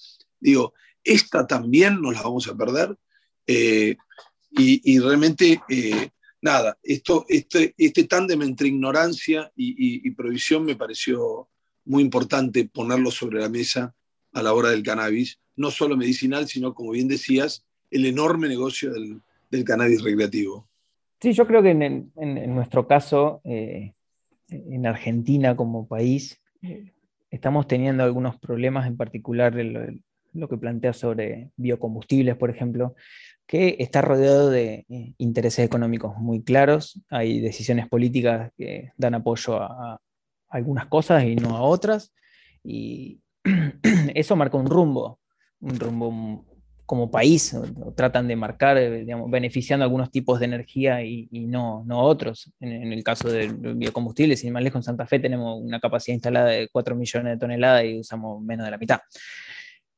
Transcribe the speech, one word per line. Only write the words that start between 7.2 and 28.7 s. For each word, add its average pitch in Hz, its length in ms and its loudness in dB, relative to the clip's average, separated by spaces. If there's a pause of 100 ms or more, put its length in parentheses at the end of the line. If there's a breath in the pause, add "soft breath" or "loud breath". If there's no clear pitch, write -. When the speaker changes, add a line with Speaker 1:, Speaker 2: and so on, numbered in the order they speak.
Speaker 1:
este, 160 480 2
este 160 280 4
tándem 180 360 0
entre 139 260 -2
ignorancia 156 880 0
y, 123 140 -4
y, 127 380 -2
y 127 40 -4
prohibición 123 540 -2
me 143 100 -2
pareció 113 760 -6 (360)
muy 139 180 2
importante 123 640 0
ponerlo 123 460 -2
sobre 110 280 -6
la 107 100 -4
mesa 120 460 -4 (380)
a 117 100 -4
la 110 100 2
hora 117 160 4
del 110 140 0
cannabis, 110 560 -2 (160)
no 139 160 -2
solo 143 260 0
medicinal, 131 500 -2
sino, 127 260 -6
como 113 180 -10
bien 123 160 -2
decías, 139 580 -2 (260)
el 135 140 2
enorme 156 420 0
negocio 131 440 -4
del, 110 300 -10 (280)
del 127 140 -2
cannabis 117 380 4
recreativo. 104 680 -2 (520)
Speaker 2:
Sí, 233 120 2
yo 233 140 6
creo 226 140 6
que 190 100 8
en, 151 100 4
en, 139 560 -4
en 131 180 -4
nuestro 123 320 0
caso, 143 560 2
eh, 110 500 -8 (540)
en 131 380 -8
Argentina 120 720 0
como 117 300 -6
país, 127 520 -2 (220)
eh, 185 320 -14 (360)
estamos 139 380 -2
teniendo 131 360 0
algunos 123 360 -2
problemas, 127 480 -4